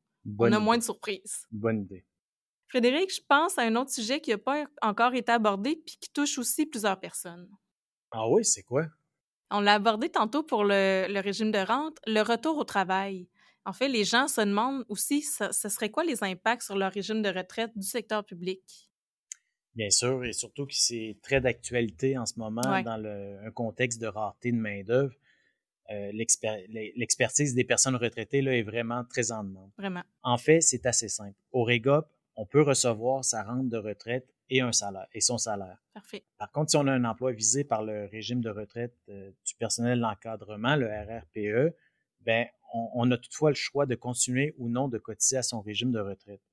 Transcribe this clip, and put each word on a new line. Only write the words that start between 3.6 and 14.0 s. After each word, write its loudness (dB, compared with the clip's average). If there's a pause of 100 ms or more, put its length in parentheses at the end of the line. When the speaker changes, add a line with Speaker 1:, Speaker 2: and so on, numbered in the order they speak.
Speaker 2:
un 2
autre -2
sujet -2
qui -2
a 0
pas -2 (160)
encore 2
été 2
abordé 2
puis -10
qui -14
touche 0
aussi 0
plusieurs -2
personnes. -12 (640)
Speaker 1:
Ah 0
oui, 6
c'est 0
quoi ? -2 (640)
Speaker 2:
On 0
l'a 6
abordé 2
tantôt 0
pour 0
le, 4
le -2
régime 0
de 0
rente, -2
le 4
retour 2
au -2
travail. -2 (380)
En -4
fait, 0
les 2